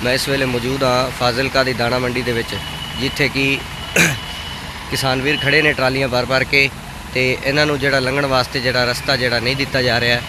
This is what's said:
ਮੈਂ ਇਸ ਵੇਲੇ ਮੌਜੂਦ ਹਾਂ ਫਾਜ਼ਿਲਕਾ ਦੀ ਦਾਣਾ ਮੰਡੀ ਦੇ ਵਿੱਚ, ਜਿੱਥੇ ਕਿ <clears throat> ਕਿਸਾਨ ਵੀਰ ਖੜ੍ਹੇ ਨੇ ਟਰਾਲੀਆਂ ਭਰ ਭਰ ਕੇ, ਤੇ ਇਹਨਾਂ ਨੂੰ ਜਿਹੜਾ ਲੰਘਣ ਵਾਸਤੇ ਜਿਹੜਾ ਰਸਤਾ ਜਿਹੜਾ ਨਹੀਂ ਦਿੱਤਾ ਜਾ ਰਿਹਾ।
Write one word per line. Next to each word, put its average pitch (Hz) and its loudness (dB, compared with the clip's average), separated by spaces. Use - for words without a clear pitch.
ਮੈਂ 123 2
ਇਸ 135 -2
ਵੇਲੇ 139 2
ਮੌਜੂਦ 127 0
ਹਾਂ 127 2
ਫਾਜ਼ਿਲਕਾ 127 2
ਦੀ 127 0
ਦਾਣਾ 120 0
ਮੰਡੀ 123 -2
ਦੇ 120 -2
ਵਿੱਚ, 117 -2
ਜਿੱਥੇ 135 0
ਕਿ 135 0
<clears throat> - -2
ਕਿਸਾਨ 131 0
ਵੀਰ 143 0
ਖੜ੍ਹੇ 143 4
ਨੇ 151 4
ਟਰਾਲੀਆਂ 131 2
ਭਰ 123 0
ਭਰ 131 2
ਕੇ, 139 2
ਤੇ 127 0
ਇਹਨਾਂ 147 2
ਨੂੰ 147 0
ਜਿਹੜਾ 135 2
ਲੰਘਣ 135 0
ਵਾਸਤੇ 131 0
ਜਿਹੜਾ 123 0
ਰਸਤਾ 123 0
ਜਿਹੜਾ 120 0
ਨਹੀਂ 123 0
ਦਿੱਤਾ 135 0
ਜਾ 120 2
ਰਿਹਾ। 120 2